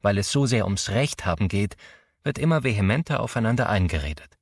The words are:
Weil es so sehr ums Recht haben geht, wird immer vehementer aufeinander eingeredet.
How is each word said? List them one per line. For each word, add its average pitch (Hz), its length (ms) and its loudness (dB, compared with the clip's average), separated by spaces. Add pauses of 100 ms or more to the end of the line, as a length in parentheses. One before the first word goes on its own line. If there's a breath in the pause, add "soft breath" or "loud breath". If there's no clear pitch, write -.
Weil 101 160 2
es 101 140 -2
so 139 140 2
sehr 113 200 2
ums 98 240 -4
Recht 127 360 -2
haben 92 220 0
geht, 101 280 -2 (480 loud breath)
wird 147 140 -4
immer 156 260 0
vehementer 123 580 0
aufeinander 120 480 0
eingeredet. 85 720 -2